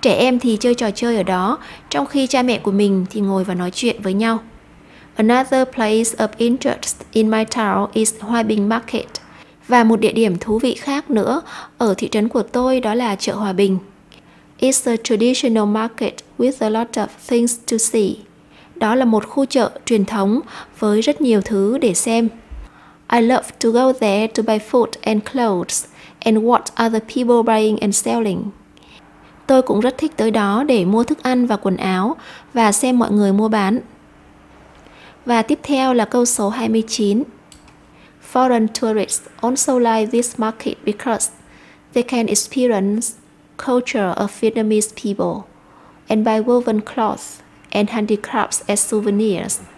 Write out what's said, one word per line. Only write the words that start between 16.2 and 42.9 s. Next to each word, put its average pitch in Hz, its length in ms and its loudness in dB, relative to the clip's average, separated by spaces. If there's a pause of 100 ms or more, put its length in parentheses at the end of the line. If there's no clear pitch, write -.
with 254 220 2
a 220 80 0
lot 226 300 -2
of 208 80 -2 (220)
things 240 300 0 (120)
to 240 80 0
see." 220 320 0 (640)
Đó 214 180 0
là 262 100 2
một 220 220 2
khu - 180 0
chợ 262 260 0 (140)
truyền 208 200 2
thống 208 360 0 (380)
với 214 220 2
rất 294 200 0
nhiều 233 200 4
thứ 208 380 0
để 220 160 2
xem. 226 340 0 (840)
"I 240 80 4
love 233 280 2 (140)
to 233 80 2
go 254 220 4
there 220 340 0
to 220 160 -2
buy 214 160 0 (120)
food 240 160 2 (160)
and 214 200 0 (100)
clothes 214 520 -2 (360)
and 220 180 2
watch 233 480 0
other 220 160 -2 (120)
people 233 400 2
buying 214 240 2
and 202 180 -2
selling." 220 460 -2 (1040)
Tôi 262 160 4
cũng 214 180 0
rất 254 180 0
thích 311 180 -4
tới 220 140 0
đó 214 340 0
để 247 200 2
mua 214 200 2
thức 302 180 -4
ăn 247 240 2
và 220 100 0
quần 190 200 -2
áo 190 400 -2 (380)
và 220 180 4
xem 254 260 2
mọi 233 120 2
người 202 220 4
mua 208 160 2
bán. 214 320 0 (1500)
Và 233 160 2
tiếp 294 200 0
theo 262 320 0
là 233 100 4
câu 240 200 2
số 220 240 -2
hai 226 200 -4
mươi 226 200 2
chín. 208 340 0 (1120)
"Foreign 254 340 2 (140)
tourists 214 460 -2 (140)
also 254 380 0
like 226 280 2
this 233 320 0
market - 460 -6
because 208 460 -4 (640)
they 240 80 2
can 240 240 -2
experience 214 840 0 (580)